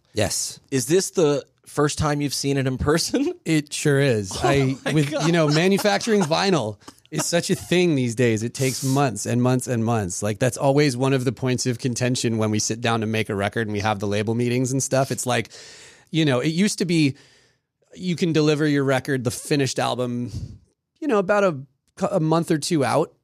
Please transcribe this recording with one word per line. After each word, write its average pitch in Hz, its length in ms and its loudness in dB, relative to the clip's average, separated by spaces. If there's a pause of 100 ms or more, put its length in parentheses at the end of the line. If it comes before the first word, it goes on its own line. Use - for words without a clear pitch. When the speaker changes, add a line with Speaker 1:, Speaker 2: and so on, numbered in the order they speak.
(140)
Speaker 1:
Yes. - 460 -4 (120)
Speaker 2:
Is 131 160 -2
this 185 240 2
the 147 340 2 (220)
first 147 320 -2
time 147 200 0
you've 143 140 -2
seen 139 240 -2
it 135 100 0
in 131 120 -2
person? 277 600 0
<laughs> - 60 -20
Speaker 1:
It 156 280 0
sure 139 260 2
is. 110 360 2
Speaker 2:
Oh - 120 -6
Speaker 1:
I, 135 280 2 (100)
Speaker 2:
my - 80 -2
Speaker 1:
with, 147 180 2
Speaker 2:
God. - 160 -2
Speaker 1:
you 170 40 4
know, 165 160 4
manufacturing 196 720 2
vinyl 160 560 0 (340)
is 156 140 -4
such 170 240 -2
a 185 60 2
thing 175 400 2
these 127 200 0
days. 113 280 2
It 120 100 -6
takes 131 300 -2
months 135 420 0
and 117 160 0
months 127 260 0
and 120 180 -2
months. 110 360 -2
Like, 104 180 -2
that's 127 180 0
always 139 400 2
one 135 160 0
of 127 120 0
the 135 60 0
points 127 360 -2
of 120 120 -2
contention 123 580 -2
when 107 140 0
we 107 80 0
sit 113 220 -4
down 113 200 0
to 107 60 -2
make 110 220 -2
a 110 60 -2
record 101 320 -2
and 104 60 -8
we 104 60 -2
have 104 200 -2
the 104 80 -4
label 104 280 0
meetings 123 360 0
and 135 120 -2
stuff. 135 280 0
It's 117 140 -6
like, 120 240 -2 (640)
you 160 140 2
know, 135 160 2
it 147 80 0
used 180 300 0
to 208 60 0
be 160 300 2 (800)
you 180 200 -4
can 165 180 0
deliver 151 340 2
your 143 160 2
record, 131 400 0
the 120 80 0
finished - 480 -2
album, 123 520 -4 (680)
you 320 80 -6
know, 226 100 2
about 202 260 2
a, 175 140 0 (540)
a 185 80 0
month 160 320 0
or 165 80 2
two 143 260 0
out 123 280 0 (100)